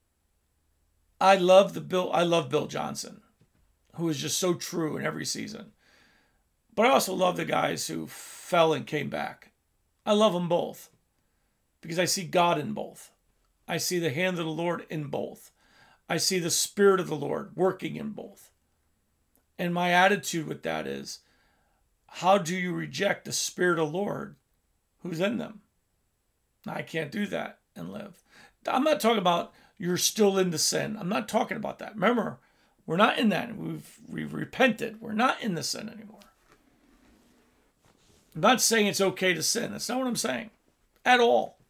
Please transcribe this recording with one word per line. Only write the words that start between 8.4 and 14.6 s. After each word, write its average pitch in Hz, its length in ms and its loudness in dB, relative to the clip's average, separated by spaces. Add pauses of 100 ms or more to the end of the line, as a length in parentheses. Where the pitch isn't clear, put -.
and 131 120 -4
came 143 240 -6
back. - 420 -8 (540)
I 214 80 2
love 208 220 4
'em 175 140 -4
both - 400 -4 (920)
because 165 180 -6
I 180 60 4
see 185 200 -2
God 170 320 4
in 147 160 -4
both. - 380 -10 (560)
I 170 100 -4
see 175 220 -2
the 170 100 0
hand 175 300 -2
of 170 60 -2
the 160 60 -4
Lord 170 380 -4